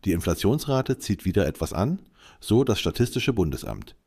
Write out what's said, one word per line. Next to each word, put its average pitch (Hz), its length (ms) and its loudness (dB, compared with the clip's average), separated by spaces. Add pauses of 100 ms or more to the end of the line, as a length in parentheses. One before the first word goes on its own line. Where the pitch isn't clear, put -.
Die 95 60 2
Inflationsrate 123 880 0
zieht - 260 -4
wieder 92 220 2
etwas 80 260 -4
an, 139 260 0 (400)
so 117 240 4
das 107 160 2
Statistische 120 540 0
Bundesamt. 67 640 -4 (100)